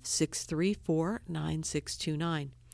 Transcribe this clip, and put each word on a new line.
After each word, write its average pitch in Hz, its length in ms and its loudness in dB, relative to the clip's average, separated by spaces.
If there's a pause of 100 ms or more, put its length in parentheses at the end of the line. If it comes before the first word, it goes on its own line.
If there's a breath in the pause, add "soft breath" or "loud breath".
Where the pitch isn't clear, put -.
six - 400 0
three 180 320 2
four, 170 520 2
nine 156 360 0
six - 340 -4
two 156 180 0
nine. 151 360 0 (220 loud breath)